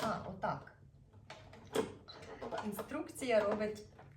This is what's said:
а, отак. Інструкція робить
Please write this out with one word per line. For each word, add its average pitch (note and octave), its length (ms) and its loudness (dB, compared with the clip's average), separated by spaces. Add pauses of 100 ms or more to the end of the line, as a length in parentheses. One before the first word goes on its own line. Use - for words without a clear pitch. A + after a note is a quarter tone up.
а, G#3 160 2 (100)
отак. F#3 440 -2 (1900)
Інструкція A#3 760 4
робить G#3+ 440 2 (320)